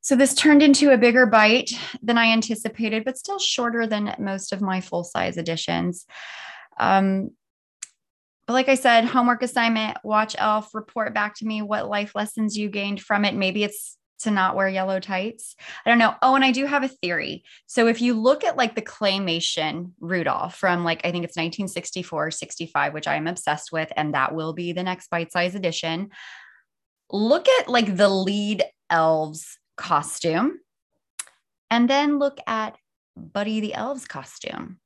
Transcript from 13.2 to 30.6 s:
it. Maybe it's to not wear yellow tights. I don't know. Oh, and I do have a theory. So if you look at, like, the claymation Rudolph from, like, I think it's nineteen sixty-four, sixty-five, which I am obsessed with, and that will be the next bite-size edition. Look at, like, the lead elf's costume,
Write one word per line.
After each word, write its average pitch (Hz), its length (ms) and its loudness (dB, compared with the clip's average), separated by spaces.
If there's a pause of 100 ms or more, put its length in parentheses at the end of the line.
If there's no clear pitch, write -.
it. 202 120 0
Maybe 190 260 0
it's - 340 -6 (240)
to 214 120 -2
not 190 240 2
wear 190 120 2
yellow 190 300 -2
tights. 196 560 -8 (320)
I 226 40 2
don't 240 100 6
know. 226 200 2
Oh, 262 140 6
and 262 100 4
I 254 60 4
do 262 160 0
have 285 160 0
a 269 60 -4
theory. 170 560 -6 (220)
So 233 200 2
if 226 160 2
you 240 120 2
look 254 280 2
at, 359 140 -2
like, 233 180 0
the - 80 -4
claymation 175 1160 -2
Rudolph 170 560 -4
from, 175 260 0
like, 165 240 -2
I 175 60 -2
think 175 120 -4
it's - 120 -10
nineteen 175 320 -6
sixty-four, 165 640 -8
sixty-five, 147 600 -6
which 151 140 -8
I 147 80 0
am 156 140 -2
obsessed 151 420 -4
with, 160 260 -6
and 151 180 -2
that 135 200 0
will 160 180 -6
be 175 200 -6
the 180 100 -6
next 185 280 -8
bite-size 175 440 -2
edition. 175 540 -4 (1000)
Look 240 400 2
at, 508 200 4
like, 220 280 2
the 196 120 6
lead 202 560 0 (260)
elf's 160 680 0 (180)
costume, 170 840 -2 (1120)